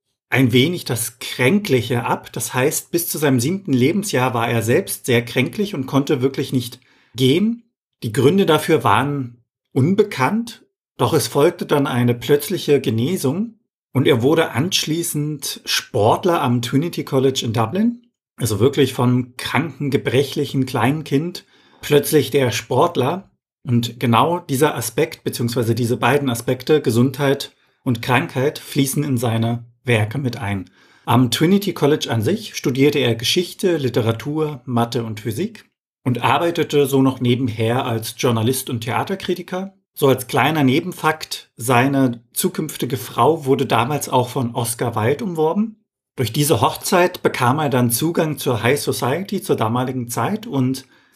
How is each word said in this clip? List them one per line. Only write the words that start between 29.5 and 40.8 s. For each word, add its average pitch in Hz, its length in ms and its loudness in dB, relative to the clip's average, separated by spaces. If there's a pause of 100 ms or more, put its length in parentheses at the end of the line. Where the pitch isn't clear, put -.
Werke 110 320 0
mit 131 200 -4
ein. 98 320 -6 (340)
Am 123 260 4
Trinity 190 440 2
College 151 360 0
an 113 120 0
sich 165 340 -2
studierte 135 440 2
er 120 160 2
Geschichte, 175 600 -2
Literatur, 135 880 -2
Mathe 117 400 -2
und 110 160 -8
Physik 147 500 -6 (360)
und 117 180 0
arbeitete 147 600 2
so 135 160 2
noch 131 180 2
nebenher 120 640 0
als 113 320 -6
Journalist 123 520 0
und 113 160 -6
Theaterkritiker. 180 880 -6 (200)
So 143 140 2
als 127 200 2
kleiner 143 360 2
Nebenfakt, 156 920 -2